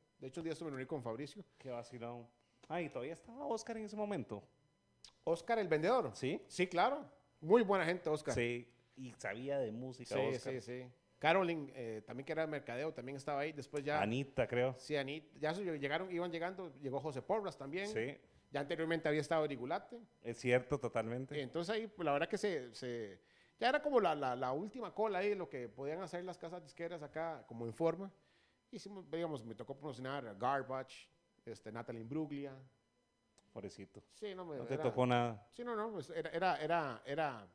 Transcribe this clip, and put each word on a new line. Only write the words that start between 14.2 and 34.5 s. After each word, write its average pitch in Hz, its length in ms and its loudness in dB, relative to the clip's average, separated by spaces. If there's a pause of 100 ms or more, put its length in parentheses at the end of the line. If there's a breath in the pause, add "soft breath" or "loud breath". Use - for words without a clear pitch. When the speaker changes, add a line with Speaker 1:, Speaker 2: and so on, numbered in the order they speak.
Speaker 2:
creo. 123 320 2
Speaker 1:
Sí, - 180 -4
Anita. 143 320 -4 (100)
Ya 151 160 0
se 196 80 -4 (160)
llegaron, 156 320 0
iban 175 220 0
llegando, 175 480 -4
llegó 139 200 -2
José 135 200 -4
Porras 196 380 0
también. 165 300 -4
Speaker 2:
Sí. 143 300 -2 (320 soft breath)
Speaker 1:
Ya 143 100 0
anteriormente 160 480 2
había 151 120 6
estado 156 220 4
Origulate. 151 580 -2 (220)
Speaker 2:
Es 117 160 -4
cierto, 127 400 6
totalmente. 120 600 -2
Speaker 1:
Entonces 165 340 -2
ahí, 220 120 0
pues, 180 180 -8
la 147 80 4
verdad 147 160 4
que 208 100 0
se, 143 360 0
se, 117 460 -6 (380 soft breath)
ya 226 120 4
era 294 120 4
como 285 180 6
la, 170 140 6
la, 135 220 0
la 127 160 0
última 196 420 -4
cola 208 240 2
ahí, 202 160 2
lo 180 140 -4
que 123 200 -6
podían 139 340 -6
hacer 175 220 -6
las 180 140 -8
casas 170 240 -10
disqueras 165 400 -8
acá, 156 460 -6
como 117 180 -6
en 117 80 -4
forma. 170 380 2 (580 soft breath)
Hicimos, 196 400 -12
digamos, 156 340 -2
me 113 120 -10
tocó 107 200 -8
promocionar 131 520 -6
a 104 60 -10
Garbage, 131 760 -2 (360)
este, 113 280 -10
Natalie 117 300 -6
Imbruglia. 139 520 -4 (960)
Speaker 2:
Pobrecito. 101 500 -12 (100)
Speaker 1:
Sí, 208 220 -8
no 185 100 -8
me 156 140 -6